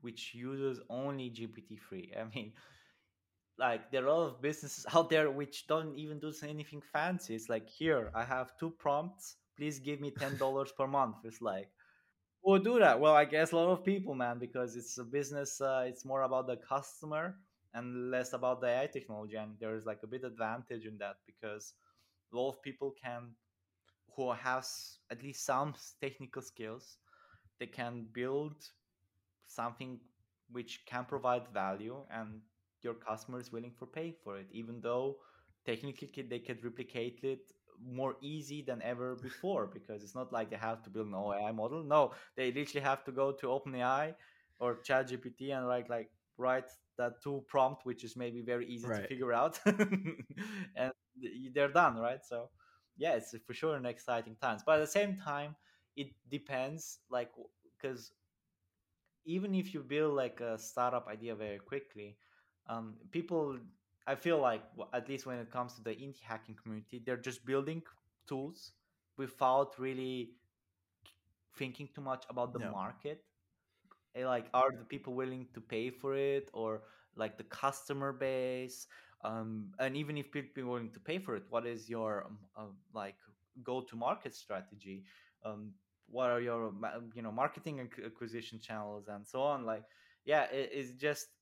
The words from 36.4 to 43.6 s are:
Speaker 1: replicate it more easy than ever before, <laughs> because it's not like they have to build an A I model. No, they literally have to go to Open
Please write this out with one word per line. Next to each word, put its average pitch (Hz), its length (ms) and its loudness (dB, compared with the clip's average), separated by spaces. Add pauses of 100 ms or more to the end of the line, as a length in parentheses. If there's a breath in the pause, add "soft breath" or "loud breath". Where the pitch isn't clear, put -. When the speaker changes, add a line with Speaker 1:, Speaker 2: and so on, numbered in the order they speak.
Speaker 1:
replicate 120 600 -6
it 135 280 -4 (300)
more 127 400 -2
easy 147 420 -8
than 123 180 -4
ever 123 340 -2
before, 131 520 -2
<laughs> 95 60 -10
because 107 300 -10
it's 98 120 -14
not 127 180 -6
like 113 160 0
they 110 80 -6
have 113 260 -2
to 107 60 -18
build 107 180 -4
an 104 60 -6
A 101 320 0
I 110 60 0
model. 120 320 -2
No, 147 300 8 (220 loud breath)
they 131 160 2
literally 143 320 -2
have 139 220 2
to 135 60 -6
go 135 220 4
to 139 160 -4
Open 135 260 0